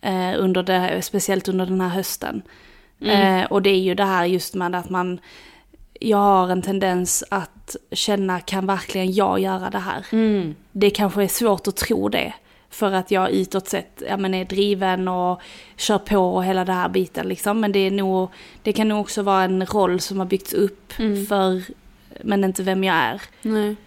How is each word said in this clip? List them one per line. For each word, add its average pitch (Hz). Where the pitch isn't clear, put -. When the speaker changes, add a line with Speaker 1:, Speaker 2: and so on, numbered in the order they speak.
Speaker 1:
Eh, 185
under 185
det, 180
speciellt 190
under 185
den 185
här 185
hösten. -
Speaker 2:
Mm. 196
Speaker 1:
Eh, 185
och 202
det 196
är 190
ju 185
det 196
här 185
just 180
med 180
att 180
man, 180
jag 214
har 196
en 180
tendens 185
att -
känna, 190
kan 190
verkligen 185
jag 196
göra 190
det 196
här? 190
Speaker 2:
Mm. 208
Speaker 1:
Det 202
kanske 202
är 190
svårt 208
att 196
tro 202
det, -
för 196
att 185
jag 185
utåt 190
sett, -
ja, 202
men 190
är 185
driven 190
och 180
kör 208
på 202
och 185
hela 185
det 185
här 180
biten, 180
liksom. 202
Men 208
det 196
är 190
nog, 190
det 214
kan 214
nog 208
också 208
vara 196
en 185
roll 185
som 190
har 185
byggts 190
upp -
Speaker 2:
Mm. 202
Speaker 1:
för, 190
men 202
inte 190
vem 190
jag 185
är. 135
Speaker 2:
Nej. 214